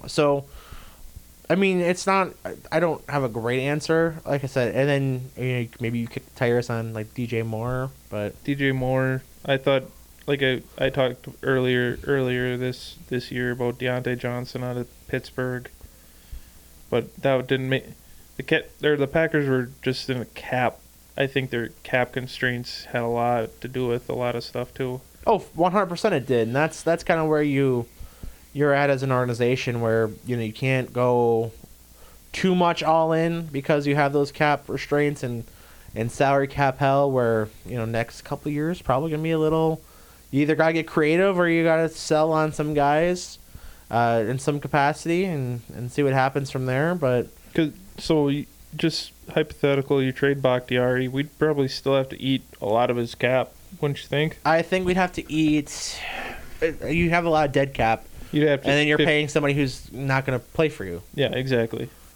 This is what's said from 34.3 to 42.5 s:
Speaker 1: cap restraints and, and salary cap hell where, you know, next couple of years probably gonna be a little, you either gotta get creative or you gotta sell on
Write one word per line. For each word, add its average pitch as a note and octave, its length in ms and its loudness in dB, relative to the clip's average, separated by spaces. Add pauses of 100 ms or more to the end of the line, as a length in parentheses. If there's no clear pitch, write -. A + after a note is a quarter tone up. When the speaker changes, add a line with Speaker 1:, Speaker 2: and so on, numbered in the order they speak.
Speaker 1:
cap D3 360 0
restraints D3 560 0
and, A#2+ 220 -6 (500)
and A2+ 160 -2
salary C#3 360 2
cap C#3 320 0
hell C#3 300 4
where, A#2 380 2 (180)
you A#2+ 120 -8
know, A2+ 80 -2
next A2+ 380 -4
couple - 260 -6
of D3 40 -2
years D#3 280 -2
probably C#3+ 300 0
gonna D3+ 120 -4
be D#3+ 80 0
a D#3+ 80 2
little, D#3+ 420 2 (500)
you C3+ 100 2
either D3+ 140 4
gotta D#3+ 180 4
get D#3+ 140 0
creative E3+ 520 4
or F3 80 4
you E3 160 4
gotta E3 240 4
sell D#3 460 0
on D#3 180 2